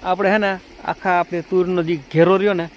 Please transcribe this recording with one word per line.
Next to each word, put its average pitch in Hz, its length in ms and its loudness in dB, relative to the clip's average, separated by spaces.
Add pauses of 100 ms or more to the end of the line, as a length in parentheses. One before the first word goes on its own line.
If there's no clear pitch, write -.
આપણે 185 260 0
હે 208 80 2
ને 196 220 -2 (260)
આખા 175 340 -2
આપણે 170 220 -4
તુરનો 180 420 -2
જે 170 120 -2
ઘેરો 165 420 2
રહ્યો 202 160 0
ને 170 240 -4